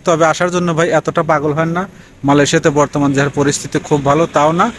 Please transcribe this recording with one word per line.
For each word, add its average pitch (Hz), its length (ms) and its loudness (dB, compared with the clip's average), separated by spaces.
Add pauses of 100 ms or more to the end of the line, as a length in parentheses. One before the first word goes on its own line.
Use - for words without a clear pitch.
তবে 165 220 2
আসার 175 240 0
জন্য 175 240 -2
ভাই 165 160 0
এতটা 165 320 -2
পাগল 151 300 0
হন 160 160 -2
না। 180 200 -4 (360)
মালয়েশিয়াতে 143 460 2
বর্তমান 143 420 0
যে 135 80 0
হারে 139 140 0
পরিস্থিতি 143 440 -2
খুব 147 260 -2
ভালো 151 220 2
তাও 156 260 2
না। 202 260 0